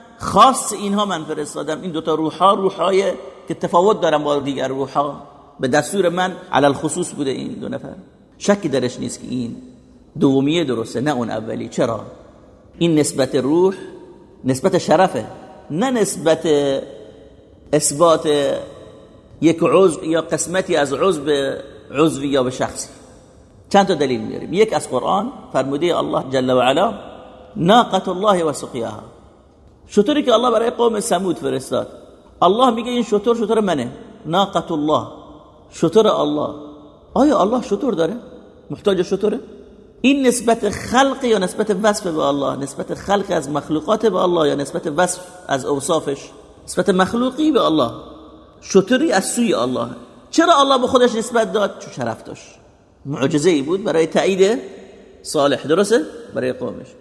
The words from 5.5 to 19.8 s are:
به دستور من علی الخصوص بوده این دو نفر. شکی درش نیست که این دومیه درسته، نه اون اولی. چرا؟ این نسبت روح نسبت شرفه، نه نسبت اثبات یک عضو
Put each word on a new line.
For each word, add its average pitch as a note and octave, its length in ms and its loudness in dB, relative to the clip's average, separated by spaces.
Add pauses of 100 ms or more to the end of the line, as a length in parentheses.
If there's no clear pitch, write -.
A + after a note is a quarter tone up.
به C3 80 -2
دستور D#3+ 400 0
من F#3 240 -2 (200)
علی C3+ 140 4
الخصوص D#3 460 -2
بوده C3+ 180 -4
این C3+ 220 -6
دو - 160 -10
نفر. - 260 -10 (440)
شکی G3+ 300 0
درش B2+ 320 -2
نیست B2 200 -8
که - 80 -16
این A#2+ 280 -6 (640)
دومیه C#3+ 440 2
درسته، A#2 360 -4
نه D3 100 0
اون A#2+ 200 -4
اولی. A2+ 380 -6
چرا؟ A2+ 320 -2 (800)
این E3+ 200 2
نسبت C3+ 360 0
روح D#3+ 400 2 (680)
نسبت C3 340 0
شرفه، D#3+ 480 2 (440)
نه G3 200 -2
نسبت E3 580 0 (1200)
اثبات D#3+ 560 2 (1120)
یک D#3+ 220 4
عضو E3+ 420 4